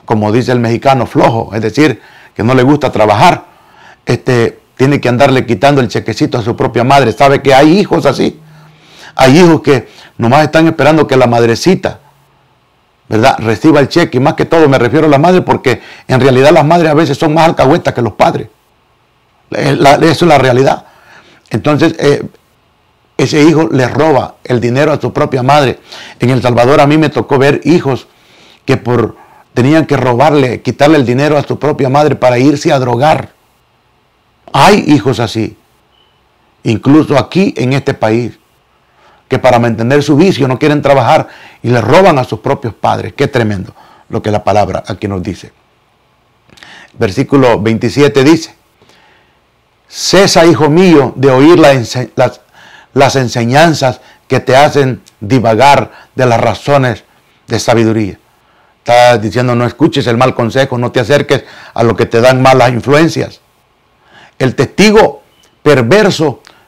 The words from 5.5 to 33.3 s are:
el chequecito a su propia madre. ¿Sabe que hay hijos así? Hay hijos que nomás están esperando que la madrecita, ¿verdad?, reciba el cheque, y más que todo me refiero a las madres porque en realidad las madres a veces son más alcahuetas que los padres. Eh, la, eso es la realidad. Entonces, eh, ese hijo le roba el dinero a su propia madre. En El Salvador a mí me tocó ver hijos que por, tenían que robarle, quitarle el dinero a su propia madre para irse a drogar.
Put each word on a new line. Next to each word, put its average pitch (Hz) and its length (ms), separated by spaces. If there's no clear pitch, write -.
el 120 80
chequecito 120 480
a 117 60
su 110 120
propia 120 300
madre. 131 280
¿Sabe 139 280
que 135 140
hay 156 240
hijos 190 260
así? - 340
Hay 131 240
hijos 170 240
que 135 260
nomás 127 260
están 160 220
esperando 151 400
que 131 100
la 127 100
madrecita, 117 760
¿verdad?, 113 320
reciba 143 400
el 135 80
cheque, 170 300
y - 20
más 160 140
que 175 120
todo 160 220
me 135 100
refiero 135 280
a 151 40
las 139 80
madres 175 260
porque 127 380
en 131 140
realidad 135 320
las 156 120
madres 165 260
a 147 40
veces 143 240
son 156 160
más 165 100
alcahuetas 160 480
que - 80
los 110 120
padres. 113 360
Eh, 139 260
la, 135 200
eso 160 280
es 175 40
la 147 100
realidad. 127 480
Entonces, 147 480
eh, 143 240
ese 151 240
hijo 156 280
le 127 180
roba 131 560
el 123 160
dinero 135 320
a 139 80
su 117 120
propia 139 300
madre. 135 380
En 123 100
El 131 100
Salvador 123 400
a 139 60
mí 147 100
me 151 140
tocó 135 260
ver 135 280
hijos 135 420
que 131 120
por, 117 400
tenían 143 320
que 143 120
robarle, 127 680
quitarle 147 340
el 139 80
dinero 139 320
a 139 60
su - 160
propia 139 320
madre 143 240
para 123 240
irse 147 340
a 139 60
drogar. 127 540